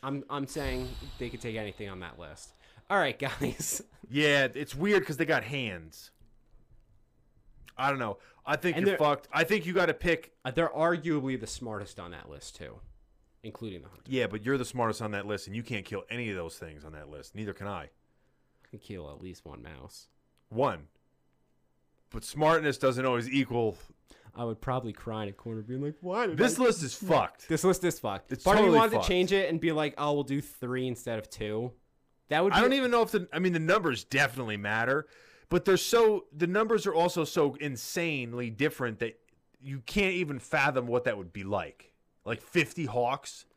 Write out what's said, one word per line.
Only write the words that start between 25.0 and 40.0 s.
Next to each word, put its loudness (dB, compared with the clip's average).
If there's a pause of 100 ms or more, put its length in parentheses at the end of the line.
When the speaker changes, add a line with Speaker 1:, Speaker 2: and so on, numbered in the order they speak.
Speaker 1:
in -6
a -14
corner -10
being -8
like, -6
"Why -2
did -2
Speaker 2:
This 4
Speaker 1:
I 4
Speaker 2:
list 4
is -6
fucked. 0
Speaker 1:
This 0
list 4
is 0
fucked." -6
Speaker 2:
It's -10
Speaker 1:
Part 6
of 8
me 8
Speaker 2:
totally 8
Speaker 1:
wanted 6
Speaker 2:
fucked. 2
Speaker 1:
to 0
change 4
it 4
and 0
be 2
like, 0
"Oh, 2
we'll 2
do -2
three -4
instead -4
of -8
two." -4 (560)
That 2
would 4
Speaker 2:
I 4
Speaker 1:
be 6
Speaker 2:
don't 6
even 2
know 4
if 0
the, 0
I -2
mean, 2
the 2
numbers 2
definitely 0
matter, 0 (420)
but 2
they're 6
so, 6 (100)
the 2
numbers 2
are 0
also 4
so 2
insanely -4
different -2
that -4 (440)
you -10
can't 2